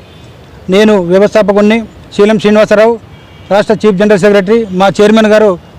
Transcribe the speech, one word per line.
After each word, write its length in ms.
నేను 320
వ్యవస్థాపకుడిని 800
శీలం 220
శ్రీనివాసరావు, 600
రాష్ట్ర 240
చీఫ్ 220
జనరల్ 220
సెక్రటరీ, 520
మా 200
చైర్మన్ 260
గారు 320